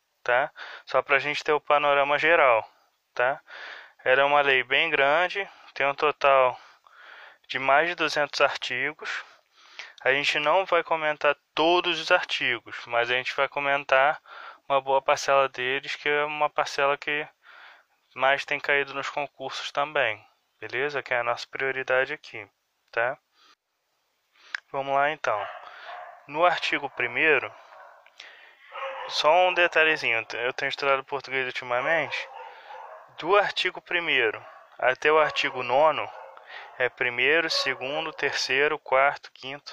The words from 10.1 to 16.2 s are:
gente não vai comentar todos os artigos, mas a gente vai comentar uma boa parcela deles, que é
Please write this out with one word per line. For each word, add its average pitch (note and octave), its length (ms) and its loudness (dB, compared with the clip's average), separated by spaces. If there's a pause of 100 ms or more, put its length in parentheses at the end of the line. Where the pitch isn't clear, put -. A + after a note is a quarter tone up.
gente C#3 260 0
não D#3 280 2
vai E3+ 180 2
comentar D3+ 500 0 (220)
todos F3 420 2
os D#3+ 140 -2
artigos, B2+ 640 -2 (120)
mas A#2+ 220 0
a B2 40 2
gente B2+ 200 -2
vai C#3 140 0
comentar C#3 720 2 (460)
uma C#3 140 2
boa C3+ 200 2
parcela C#3 460 2
deles, C3 480 -4
que - 140 -4
é D3 160 0